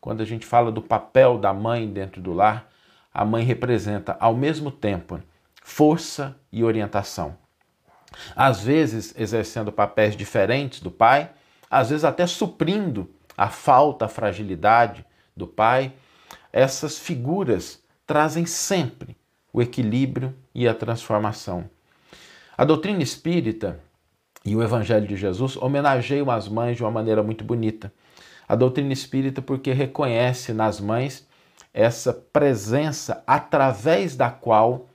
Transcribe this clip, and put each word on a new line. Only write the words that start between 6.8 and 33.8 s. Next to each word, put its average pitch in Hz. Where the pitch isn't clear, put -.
Às 123
vezes 120
exercendo 107
papéis 104
diferentes 113
do 92
pai, 135
às 131
vezes 151
até 170
suprindo 175
a 101
falta, 135
a -
fragilidade 104
do 87
pai, 127
essas 135
figuras 139
trazem 156
sempre -
o 117
equilíbrio 127
e 120
a 113
transformação. 107
A 123
doutrina 160
espírita 113
e 104
o 117
Evangelho 107
de 101
Jesus 101
homenageiam 139
as 107
mães 117
de 120
uma 110
maneira 110
muito 107
bonita. 110
A 110
doutrina 131
espírita 135
porque 135
reconhece 123
nas 107
mães 117
essa 120
presença 139
através 139